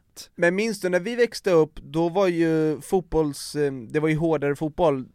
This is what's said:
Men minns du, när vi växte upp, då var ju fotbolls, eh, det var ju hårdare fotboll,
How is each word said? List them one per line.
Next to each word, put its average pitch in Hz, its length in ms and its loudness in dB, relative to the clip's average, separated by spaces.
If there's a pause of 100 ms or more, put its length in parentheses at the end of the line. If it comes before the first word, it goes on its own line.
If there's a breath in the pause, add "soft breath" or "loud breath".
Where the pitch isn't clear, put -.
(360)
Men 170 200 2
minns 214 260 -2
du, 185 80 0
när 180 100 2
vi 220 160 -6
växte 233 360 0
upp, 156 280 4
då 160 300 -2
var 190 180 2
ju 160 540 0
fotbolls, 160 720 -2
eh, 147 180 0
det 131 260 -4
var 156 100 2
ju 156 80 2
hårdare 147 380 0
fotboll, 147 600 0